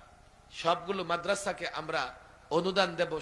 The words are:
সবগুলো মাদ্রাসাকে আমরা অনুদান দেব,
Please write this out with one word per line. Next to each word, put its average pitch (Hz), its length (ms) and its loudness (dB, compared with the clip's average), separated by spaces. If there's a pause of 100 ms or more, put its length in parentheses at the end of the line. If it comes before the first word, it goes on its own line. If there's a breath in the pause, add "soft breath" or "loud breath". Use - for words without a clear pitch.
(640)
সবগুলো 175 480 0
মাদ্রাসাকে 180 560 -2 (140)
আমরা 156 220 -2 (560)
অনুদান 185 320 4 (100)
দেব, 165 220 0